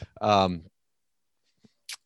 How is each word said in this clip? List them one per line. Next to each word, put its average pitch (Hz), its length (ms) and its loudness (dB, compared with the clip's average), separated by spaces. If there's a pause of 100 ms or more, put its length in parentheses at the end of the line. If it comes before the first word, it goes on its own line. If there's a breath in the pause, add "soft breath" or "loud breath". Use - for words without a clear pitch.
(200 loud breath)
Um, 95 440 2 (1400)